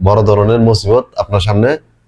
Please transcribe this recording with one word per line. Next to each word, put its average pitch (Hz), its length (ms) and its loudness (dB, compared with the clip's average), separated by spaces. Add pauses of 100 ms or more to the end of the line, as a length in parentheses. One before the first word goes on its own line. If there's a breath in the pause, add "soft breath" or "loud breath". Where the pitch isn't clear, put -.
বড় 104 180 2
ধরনের 104 380 2
মুসিবত 113 440 0 (120)
আপনার 101 240 -4
সামনে 107 360 0 (320)